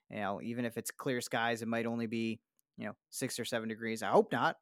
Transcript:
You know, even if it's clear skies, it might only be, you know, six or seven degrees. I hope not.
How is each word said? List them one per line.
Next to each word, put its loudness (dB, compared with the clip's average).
You -8
know, 0
even -2
if -2
it's -4
clear -2
skies, 0
it -4
might 0
only -2
be, -2
you -8
know, -8
six -4
or -2
seven -2
degrees. -2
I 0
hope 6
not. 4